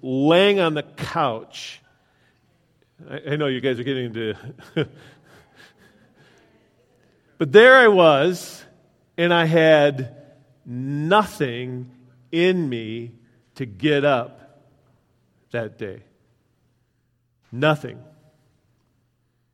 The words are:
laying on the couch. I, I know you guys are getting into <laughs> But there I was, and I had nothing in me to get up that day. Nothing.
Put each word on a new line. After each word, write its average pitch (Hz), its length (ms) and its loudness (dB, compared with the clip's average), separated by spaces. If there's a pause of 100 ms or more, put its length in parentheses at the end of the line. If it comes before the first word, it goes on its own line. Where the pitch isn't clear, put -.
laying 165 580 2
on 165 140 -2
the 147 80 -6
couch. - 1000 -8 (1300)
I, 143 260 -12
I - 20 -4
know 151 100 -4
you 131 160 -4
guys 127 180 -4
are 123 40 -12
getting 127 220 -6
into 113 280 -8 (420)
<laughs> 143 120 -4 (2500)
But 151 140 -4
there 233 240 10
I 247 140 6
was, 170 760 2 (540)
and 170 140 0
I 170 140 2
had 151 680 2 (500)
nothing 127 1300 -4 (400)
in 175 360 -2
me 117 440 -10 (440)
to 135 100 -10
get 139 380 -2
up 127 600 -4 (880)
that 110 260 -10
day. 95 260 -16 (1500)
Nothing. 127 520 -4 (1500)